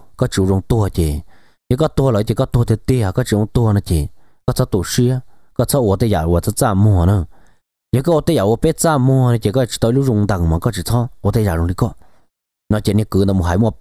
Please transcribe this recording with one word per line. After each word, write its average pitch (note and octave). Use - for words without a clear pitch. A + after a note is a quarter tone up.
có B2+
chịu F#2+
rồng F#2+
tua A2
chị. D#2
Chỉ B2
có D3+
tua C3+
lại, G#2+
chỉ A#2
có C3
tua A#2+
thì A2+
tia, A#2+
có B2+
chịu G#2
rồng G#2
tua A2+
nó G2+
chị. D#2+
Có B2+
sao B2+
tụ G2
xia, B2+
có B2
sao C#3+
ủa G2
tê A#2+
giả, G2
ủa E2+
tê A2
giả A2+
mùa F#2+
nữa. E2
Giờ B2+
có E3
tới E3
giờ G2
bé D#3+
cha D#3
mua, B2+
chỉ G2+
có B2+
tới A#2
lúc C#3
rung G#2+
đằng F2
mà E2
có A#2+
chỉ F2+
thọ, A#2+
ở G2+
đây A2
giờ G#2
rung E2
đi F#2
có. -
Nó G#2+
chỉ G#2
nên G#2+
cứ G2
nằm G2
hải F2
mua A2+